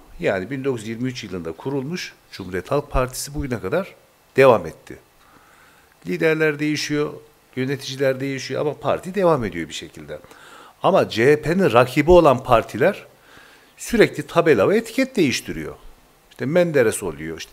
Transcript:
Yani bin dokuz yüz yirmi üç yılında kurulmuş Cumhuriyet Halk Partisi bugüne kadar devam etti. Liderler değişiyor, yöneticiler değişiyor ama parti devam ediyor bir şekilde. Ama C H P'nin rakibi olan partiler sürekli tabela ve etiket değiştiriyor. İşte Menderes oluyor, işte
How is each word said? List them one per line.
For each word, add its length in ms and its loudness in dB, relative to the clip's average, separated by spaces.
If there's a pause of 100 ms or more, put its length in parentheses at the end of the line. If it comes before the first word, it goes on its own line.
(200)
Yani 300 -2
bin 140 -8
dokuz 180 -4
yüz 80 -12
yirmi 200 -6
üç 140 -12
yılında 280 -10
kurulmuş 640 -8 (180)
Cumhuriyet 400 -8
Halk 200 -4
Partisi 420 -4
bugüne 260 -6
kadar 360 -6 (400)
devam 300 6
etti. 320 -16 (1120)
Liderler 520 0
değişiyor, 540 -2 (420)
yöneticiler 640 -2
değişiyor 420 -6
ama 120 -2
parti 420 -4
devam 280 2
ediyor 260 -6
bir 40 -16
şekilde. 460 -14 (640)
Ama 260 4
C 220 4
H 100 4
P'nin 320 0
rakibi 380 4
olan 320 6
partiler 640 2 (720)
sürekli 500 0
tabela 420 4
ve 80 4
etiket 380 -4
değiştiriyor. 600 -2 (560)
İşte 140 -10
Menderes 580 2
oluyor, 340 -8
işte 160 -16